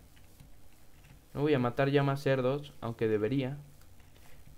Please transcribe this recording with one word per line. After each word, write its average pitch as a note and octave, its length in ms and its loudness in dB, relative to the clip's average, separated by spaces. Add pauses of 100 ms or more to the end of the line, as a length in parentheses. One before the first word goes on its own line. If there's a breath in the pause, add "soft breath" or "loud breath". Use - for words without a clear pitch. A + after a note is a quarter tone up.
(1300)
No C#3 80 -2
voy D3+ 100 2
a C3+ 60 4
matar B2 320 2
ya C#3 120 4
más C#3 200 0
cerdos, C3+ 580 0
aunque A#2 260 -2
debería. B2+ 520 0 (1000 soft breath)